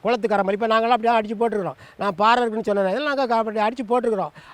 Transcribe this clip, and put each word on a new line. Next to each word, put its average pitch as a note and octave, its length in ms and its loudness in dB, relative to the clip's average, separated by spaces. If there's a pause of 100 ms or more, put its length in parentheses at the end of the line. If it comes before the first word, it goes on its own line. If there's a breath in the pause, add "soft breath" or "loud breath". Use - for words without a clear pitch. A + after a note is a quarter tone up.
குளத்து A3+ 280 0
கரம்பல். G3+ 280 2
இப்ப A3+ 100 -2
நாங்கெல்லாம் A3+ 300 2
அப்படியே A3+ 220 2
அடிச்சு G#3+ 200 -2
போட்டுருக்கோம். G#3 400 -2 (180 loud breath)
நான் G3 180 -2
பாறை A3 260 4
இருக்குன்னு A3+ 260 -2
சொன்னேன், G3+ 240 0
இதெல்லாம் C#4+ 220 -2
நாங்க C4+ 180 0
கரம்பல் A3 360 0
அடிச்சு A#3+ 220 -4
போட்டுருக்குறோம். A3 440 0 (200 loud breath)